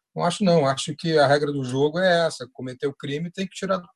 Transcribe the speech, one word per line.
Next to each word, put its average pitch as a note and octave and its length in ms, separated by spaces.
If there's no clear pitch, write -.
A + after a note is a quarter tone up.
não D#3+ 100
acho F3 200
não. E3+ 220
Acho C3+ 300
que E3 200
a C#3+ 100
regra D3 260
do C#3 120
jogo C#3+ 360
é E3+ 260
essa, - 260
cometeu B2+ 400
crime D3 380
tem F#3+ 160
que - 80
tirar F#3+ 240
do F3 180